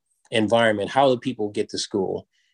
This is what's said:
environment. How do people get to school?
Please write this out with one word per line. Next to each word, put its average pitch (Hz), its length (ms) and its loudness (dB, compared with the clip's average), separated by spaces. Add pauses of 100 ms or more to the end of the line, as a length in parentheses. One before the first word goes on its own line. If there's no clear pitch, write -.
(320)
environment. 110 600 2
How 135 180 4
do 123 100 2
people 110 300 -4
get 104 200 -4
to 95 80 -8
school? 95 500 -4 (260)